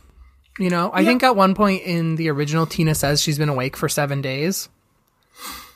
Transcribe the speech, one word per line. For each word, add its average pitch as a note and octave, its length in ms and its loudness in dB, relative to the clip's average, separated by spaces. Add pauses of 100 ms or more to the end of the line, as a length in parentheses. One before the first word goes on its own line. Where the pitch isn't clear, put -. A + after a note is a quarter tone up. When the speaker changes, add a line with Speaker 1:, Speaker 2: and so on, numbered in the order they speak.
(580)
Speaker 1:
You F3+ 120 0
know, F3 200 0
I F3+ 100 0
Speaker 2:
Yeah. G#3+ 80 4
Speaker 1:
think B3 160 2
at B3+ 120 6
one F#3+ 180 4
point G3 280 2
in E3 340 -2
the D#3+ 120 -2
original, D3+ 380 0
Tina D#3 280 2
says D3 260 0
she's D3+ 180 -2
been D3+ 100 0
awake C3 280 -2
for D3+ 120 -2
seven C#3 340 -2
days. C#3+ 460 -4 (1080)